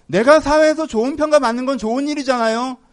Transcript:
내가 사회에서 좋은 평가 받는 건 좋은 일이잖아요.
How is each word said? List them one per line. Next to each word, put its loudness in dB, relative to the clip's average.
내가 4
사회에서 2
좋은 -2
평가 2
받는 -2
건 -2
좋은 -4
일이잖아요. -2